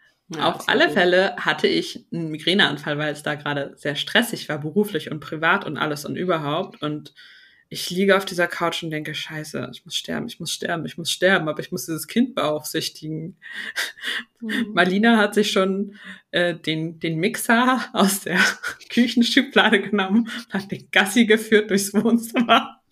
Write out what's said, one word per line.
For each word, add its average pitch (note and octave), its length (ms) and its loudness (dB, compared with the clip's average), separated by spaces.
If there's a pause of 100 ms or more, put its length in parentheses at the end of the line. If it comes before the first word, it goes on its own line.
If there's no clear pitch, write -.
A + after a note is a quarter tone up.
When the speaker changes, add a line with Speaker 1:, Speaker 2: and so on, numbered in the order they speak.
(340)
Speaker 1:
Ja, D#3 160 -2
Speaker 2:
auf - 120 -2
Speaker 1:
sehr - 120 -2
Speaker 2:
alle D4 140 4
Speaker 1:
gut. - 60 -2
Speaker 2:
Fälle F3+ 420 4
hatte - 320 0
ich - 460 -4
einen E3 180 -6
Migräneanfall, D#3 640 0
weil D3+ 140 -2
es D3 100 -10
da D3 140 -4
gerade C#3+ 400 -4
sehr D3 200 -6
stressig - 520 -2
war, D3 120 -4
beruflich D#3 520 -2
und D3+ 80 -6
privat E3 460 0
und D3+ 120 -6
alles D3 280 -4
und - 100 -6
überhaupt. E3 640 -2
Und D3+ 320 -6 (540)
ich - 220 -10
liege F#3+ 280 4
auf G3 80 -2
dieser F3 220 0
Couch E3+ 340 -4
und E3 100 -8
denke, D#3 220 -6
„Scheiße, D3+ 600 -10
ich - 120 -18
muss D#3+ 100 -8
sterben, - 320 -6
ich - 120 -14
muss E3 140 -8
sterben, E3 320 -4
ich B2+ 120 -12
muss E3+ 140 -4
sterben, F3 380 2
aber D3+ 100 -6
ich D#3+ 120 -10
muss D3+ 140 -8
dieses D#3+ 220 -6
Kind A#3+ 260 0
beaufsichtigen.“ D#3 1040 -6 (1040)
Speaker 1:
Mhm. G#3+ 340 -4
Speaker 2:
Marlina G3+ 440 4
hat G#3+ 160 2
sich G#3 180 2
schon, G3 440 0 (360)
äh, F3 240 0
den, D#3+ 440 -4
den E3 180 -2
Mixer A#3 760 2
aus F#3+ 280 2
der F3+ 180 0 (240)
<laughs> - 260 -12
Küchenschublade A#3 920 4
genommen, G3+ 480 2 (200)
hat - 220 -6
den - 200 -12
Gassi G3 340 4
geführt G#3+ 440 4
durchs G3 240 0
Wohnzimmer. A#3 880 2 (100)